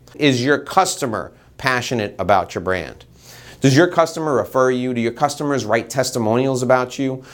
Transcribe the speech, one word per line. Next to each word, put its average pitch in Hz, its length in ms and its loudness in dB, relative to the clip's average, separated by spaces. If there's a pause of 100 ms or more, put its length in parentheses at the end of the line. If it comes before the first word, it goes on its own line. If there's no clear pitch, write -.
(140)
Is 127 300 2
your 139 140 2
customer 135 760 -2 (260)
passionate 120 600 -2
about 92 360 2
your 98 80 -6
brand? 85 420 -6 (560)
Does 135 160 4
your 175 100 8
customer 160 480 0
refer 127 360 2
you? 127 220 -2
Do 120 80 -2
your 113 120 -2
customers 143 520 -2
write 113 240 0
testimonials 123 720 0
about 127 360 0
you? 131 240 -4 (120)